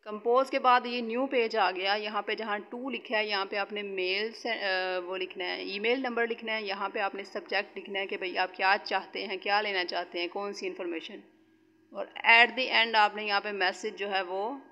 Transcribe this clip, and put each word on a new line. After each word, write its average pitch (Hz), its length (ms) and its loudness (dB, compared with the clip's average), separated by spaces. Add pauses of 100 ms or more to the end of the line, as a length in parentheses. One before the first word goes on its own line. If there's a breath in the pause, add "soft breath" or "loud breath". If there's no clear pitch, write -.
Compose 233 440 2
के 269 100 2
बाद 247 260 6
ये 240 160 -2
new 233 240 0
page 233 300 0
आ 196 160 6
गया, 190 240 0
यहाँ 214 260 -2
पे 214 140 -2
जहाँ 208 260 -4
टू 247 280 -8
लिखा 233 280 -2
है 214 100 2
यहाँ 196 180 0
पे 208 120 -6
आपने 208 260 -4
mail 196 480 -2
से, 240 180 -8
अ, 185 500 0
वो 180 160 -6
लिखना 185 300 -6
है, 180 240 -4
email 226 320 0
number 233 260 0
लिखना 226 260 -4
है, 220 120 -4
यहाँ 196 240 -4
पे 196 100 -4
आपने 196 240 -2
subject 202 540 -4
लिखना 196 220 -6
है 196 80 -2
कि 202 100 -6
भाई 180 180 -6
आप 185 200 0
क्या 196 220 4
चाहते 190 480 -4
हैं, 196 140 -4
क्या 208 220 2
लेना 196 220 0
चाहते 180 360 -4
हैं, 175 100 -2
कौन 202 240 -6
सी 202 120 -10
information, 180 580 -8 (680)
और 202 180 -8 (160)
at 233 300 10
the 254 100 0 (140)
end 226 140 0
आपने 208 280 4
यहाँ 202 180 2
पे 208 100 -6
message 196 440 0
जो 196 120 -6
है 196 160 0
वो 190 200 -4 (280)